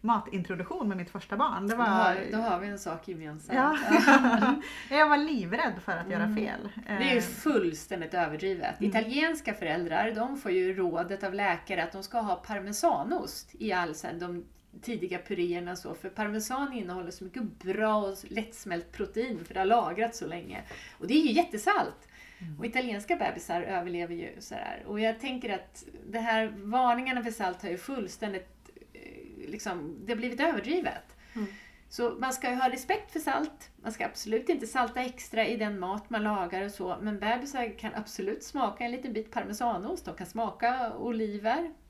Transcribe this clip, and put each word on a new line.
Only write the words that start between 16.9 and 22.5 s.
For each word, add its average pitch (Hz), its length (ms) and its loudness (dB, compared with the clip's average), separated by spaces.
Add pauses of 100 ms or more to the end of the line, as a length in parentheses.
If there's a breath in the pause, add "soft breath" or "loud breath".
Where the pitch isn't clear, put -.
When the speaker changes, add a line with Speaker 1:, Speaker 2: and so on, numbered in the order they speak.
Speaker 2:
så - 120 -12
mycket 214 200 -8
bra 214 520 0
och 196 280 0
lättsmält 190 680 -6
protein, 208 540 -4
för - 80 -16
det 190 60 -2
har 190 60 4
lagrats 220 540 4
så - 80 -6
länge. - 340 -8 (380 loud breath)
Och - 80 -8
det 226 60 2
är 311 80 8
ju 277 100 4
jättesalt. - 760 2 (320 loud breath)
Speaker 1:
Mm. 156 200 -10